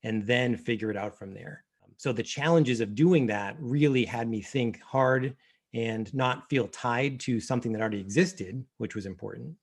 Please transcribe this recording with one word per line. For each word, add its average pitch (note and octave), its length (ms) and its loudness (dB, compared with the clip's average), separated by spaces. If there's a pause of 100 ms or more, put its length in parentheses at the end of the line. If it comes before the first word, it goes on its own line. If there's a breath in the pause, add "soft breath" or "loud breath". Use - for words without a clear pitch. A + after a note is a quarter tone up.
and A2 240 -2
then B2 300 2
figure A2 340 -4
it G2+ 60 -4
out G#2 220 -8
from G2+ 140 -14
there." - 320 -16 (320)
So C3 160 -2
the A2+ 100 -2
challenges C#3 580 4
of G#2 140 -2
doing D3+ 340 6
that G2+ 300 -2
really C#3 460 2
had A#2 240 -4
me A2 140 -2
think A#2 380 -2
hard C3 560 2 (360 soft breath)
and A2+ 420 -4
not C3 340 0
feel B2+ 200 0
tied B2+ 520 -2
to A#2 200 -2
something A#2+ 320 -2
that A2 80 -2
already G#2+ 200 -2
existed, G#2+ 640 -2 (140)
which A2 160 -6
was G2 120 -8
important G2+ 560 -12